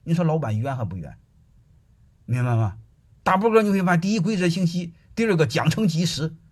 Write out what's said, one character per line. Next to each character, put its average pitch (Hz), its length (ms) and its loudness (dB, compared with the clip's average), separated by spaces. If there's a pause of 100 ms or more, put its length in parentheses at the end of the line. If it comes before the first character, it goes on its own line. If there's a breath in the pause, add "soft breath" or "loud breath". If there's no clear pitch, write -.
你 160 80 -2
说 170 120 0
老 160 140 0
板 110 200 -4
冤 131 180 -4
还 123 80 -6
不 92 120 -8
冤？ 69 200 -12 (1080)
明 123 180 -2
白 120 100 0
吗？ 110 240 0 (440)
打 185 160 2
扑 226 100 2
克 220 140 6
你 208 80 0
会 196 120 2
发 180 100 2
现， 170 100 4
第 196 100 0
一， 226 60 0
规 196 180 0
则 180 120 2
清 175 180 0
晰， 170 260 -4 (220 loud breath)
第 226 100 0
二 214 100 2
个， 156 120 2
奖 113 240 0
惩 220 160 0
及 165 180 0
时。 160 320 -6 (160)